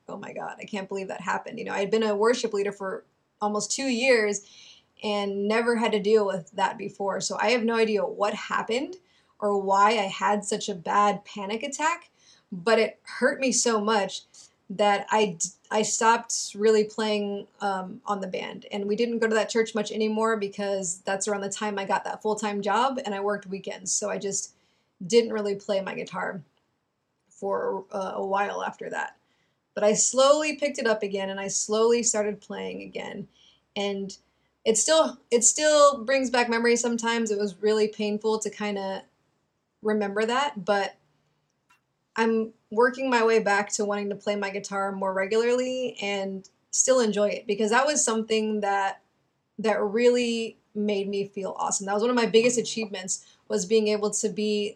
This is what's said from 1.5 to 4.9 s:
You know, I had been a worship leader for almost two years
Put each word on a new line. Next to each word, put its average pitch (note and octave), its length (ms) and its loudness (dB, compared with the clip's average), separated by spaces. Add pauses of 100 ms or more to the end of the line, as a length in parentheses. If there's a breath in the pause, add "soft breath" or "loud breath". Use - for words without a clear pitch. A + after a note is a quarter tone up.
You - 60 -10
know, G3 80 -8
I G3 60 -4
had G3 120 -2
been A3 100 2
a G#3+ 140 0
worship A3 380 2
leader G3 180 -2
for F#3+ 340 -10 (340)
almost G#3 320 -2
two C4+ 160 -4
years A3+ 540 2 (640 loud breath)